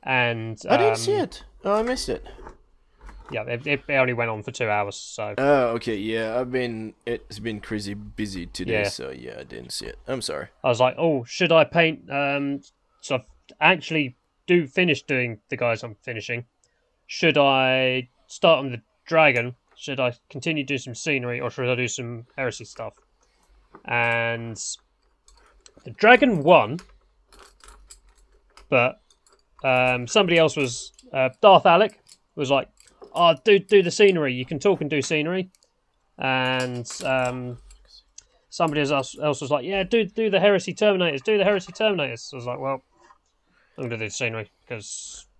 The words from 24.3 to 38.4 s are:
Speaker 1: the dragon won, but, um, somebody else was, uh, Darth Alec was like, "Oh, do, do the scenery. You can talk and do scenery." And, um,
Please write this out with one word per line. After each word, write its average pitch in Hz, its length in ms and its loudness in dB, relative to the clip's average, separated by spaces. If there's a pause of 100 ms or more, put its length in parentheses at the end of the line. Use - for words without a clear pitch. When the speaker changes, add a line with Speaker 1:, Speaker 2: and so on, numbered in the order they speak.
Speaker 1:
the 127 60 -16
dragon 226 520 6
won, 139 360 6 (1900)
but, 127 320 0 (600)
um, 127 440 0
somebody 175 320 2
else 160 180 2
was, 127 360 -6 (200)
uh, 131 160 0 (120)
Darth 196 260 8
Alec 185 340 4 (340)
was 139 160 -4
like, 139 180 0 (460)
"Oh, 170 200 6 (100)
do, 202 140 8
do 196 240 6
the 175 80 0
scenery. 165 440 4
You 127 100 -4
can 151 140 -6
talk 196 220 2
and 147 100 -4
do 147 100 0
scenery." 170 500 -2 (680)
And, 127 720 -2 (140)
um, 127 540 -2 (920)